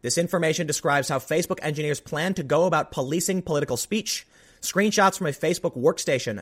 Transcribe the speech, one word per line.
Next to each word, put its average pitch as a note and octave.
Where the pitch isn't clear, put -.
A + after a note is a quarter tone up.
This B2
information E3
describes C#3+
how C3+
Facebook D#3
engineers D3+
plan E3+
to F3
go D3+
about E3
policing F3
political C#3+
speech. -
Screenshots G3+
from F3+
a C#3+
Facebook D#3+
workstation B2